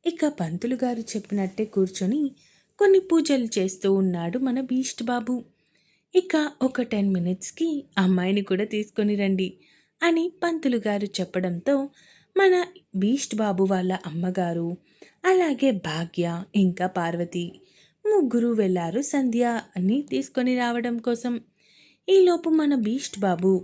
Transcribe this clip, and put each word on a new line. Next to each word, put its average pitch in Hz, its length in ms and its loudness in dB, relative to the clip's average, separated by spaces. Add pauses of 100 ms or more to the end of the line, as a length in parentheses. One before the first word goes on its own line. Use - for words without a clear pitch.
ఇక 330 240 0
పంతులు 196 460 -4
గారు 240 260 -2
చెప్పినట్టే 202 640 -4
కూర్చొని 196 560 0 (580)
కొన్ని 392 200 6
పూజలు 311 480 2
చేస్తూ 190 460 -2
ఉన్నాడు 180 460 0
మన 254 220 -2
బీస్ట్ 254 420 -4
బాబు. 240 320 -2 (800)
ఇక 359 220 2 (260)
ఒక 254 200 0
టెన్ 208 320 0
మినిట్స్‌కి 185 560 -2 (280)
"అమ్మాయిని 185 440 2
కూడా 196 240 -2
తీసుకొని 214 500 -2
రండి," 196 340 0 (520)
అని 330 220 2 (120)
పంతులు 320 420 -2
గారు 208 340 -2
చెప్పడంతో 180 640 -2 (600)
మన 381 180 6 (420)
బీస్ట్ 220 400 0
బాబు 202 280 0
వాళ్ళ 185 300 0 (120)
అమ్మగారు, 170 600 -2 (560)
అలాగే 330 460 2 (120)
భాగ్య, 170 440 -4 (300)
ఇంకా 185 320 2
పార్వతి 175 580 -4 (600)
ముగ్గురు 247 480 2
వెళ్ళారు 185 480 0
సంధ్యని 240 1000 0
తీసుకొని 262 540 -2
రావడం 240 420 -2
కోసం. 240 360 -4 (760)
ఈలోపు 359 420 4
మన 302 260 4
బీస్ట్ 233 440 -2
బాబు 185 320 2 (120)